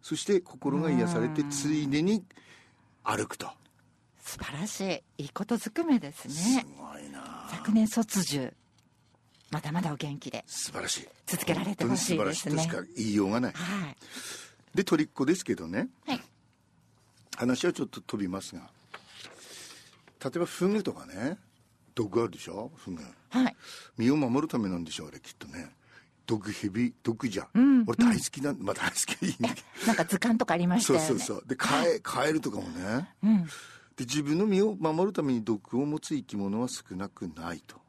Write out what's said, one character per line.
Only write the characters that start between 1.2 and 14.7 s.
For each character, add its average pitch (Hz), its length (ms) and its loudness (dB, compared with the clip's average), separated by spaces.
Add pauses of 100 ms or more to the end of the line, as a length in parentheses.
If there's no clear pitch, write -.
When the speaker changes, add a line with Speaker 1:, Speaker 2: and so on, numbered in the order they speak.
Speaker 1:
て、 147 140 0
Speaker 2:
う 143 40 2
ん。 143 40 -6
Speaker 1:
つ 143 220 -2
い 151 160 0
で 147 140 2
に 196 220 2 (800)
歩 107 240 -2
く - 100 -12
と。 - 140 -10 (720)
Speaker 2:
素 - 160 -12
晴 - 200 -8
ら 185 80 -4
し 190 360 -2 (160)
い。 143 60 -6
い - 20 -10
い - 40 -12
こ - 140 -4
と 240 120 0
ず 220 140 -4
く 339 140 -2
め 294 140 6
で 143 140 -4
す - 160 -14
ね。 139 60 -8
Speaker 1:
す 214 320 2 (140)
ご - 200 -14
い 143 100 -14
な。 - 400 -14
Speaker 2:
昨 - 220 -2
年 220 160 6
卒 220 340 2
寿。 143 320 -2 (960)
ま 151 100 -4
だ 151 120 -6
ま 175 80 0
だ 175 120 -2
お 143 40 -6
元 143 220 -6
気 - 120 -10
で。 - 160 -8
Speaker 1:
素 - 240 -6
晴 - 120 -8
ら - 60 -6
し - 100 -2
い。 - 100 -14 (180)
Speaker 2:
続 - 180 -2
け 175 100 0
ら 196 100 -2
れ 196 100 -2
て - 100 -2
ほ 117 120 2
し 175 180 0
い - 40 0
で - 0 -
す - 0 -
ね。 - 0 -
Speaker 1:
本 104 80 2
当 95 40 0
に 160 60 -2
素 - 60 -6
晴 147 120 -2
ら 160 80 2
し - 0 -
い 165 80 0
と - 60 -4
し 92 100 -6
か - 100 -20
言 117 100 -2
い 104 80 0
よ 104 100 6
う 95 60 2
が 113 100 2
な 123 100 0
い。 - 40 -12
Speaker 2:
は 180 340 -4
い。 135 80 -12 (760)